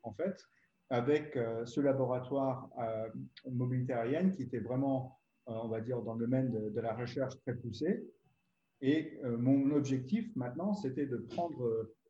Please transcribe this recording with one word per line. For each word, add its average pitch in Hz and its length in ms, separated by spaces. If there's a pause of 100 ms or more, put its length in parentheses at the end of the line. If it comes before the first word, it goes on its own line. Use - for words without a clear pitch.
en 110 100
fait, 185 280 (480)
avec, 123 460
euh, 113 300
ce 147 160
laboratoire, 131 880 (100)
euh, 113 300 (400)
mobilité 127 440
aérienne 143 380
qui 135 120
était 120 160
vraiment, 127 600 (300)
euh, 113 40 (100)
on 117 40
va 110 140
dire, 120 200
dans 113 120
le 117 120
domaine 131 260
de, 107 180
de 107 120
la 113 120
recherche 123 400 (120)
très 123 100
poussée. 151 500 (760)
Et, 151 420
euh, 120 140
mon 139 340
objectif 135 640
maintenant, 139 380
c'était 143 320
de 123 120
prendre, 139 480
euh, 113 300 (140)